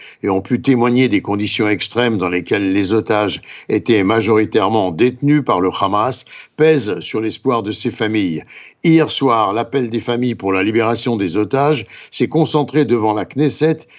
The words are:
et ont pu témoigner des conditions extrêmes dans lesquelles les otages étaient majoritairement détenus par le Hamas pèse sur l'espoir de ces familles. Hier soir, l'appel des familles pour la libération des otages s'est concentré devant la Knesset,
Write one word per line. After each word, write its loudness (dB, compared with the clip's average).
et 0
ont 0
pu -4
témoigner 2
des 0
conditions -2
extrêmes -2
dans -2
lesquelles 0
les 0
otages 0
étaient 2
majoritairement 2
détenus 2
par 0
le 2
Hamas -2
pèse 2
sur -4
l'espoir -2
de -4
ces -4
familles. -2
Hier 4
soir, 0
l'appel -2
des -4
familles -2
pour -4
la 0
libération 0
des -2
otages 0
s'est -2
concentré 0
devant 2
la -2
Knesset, -2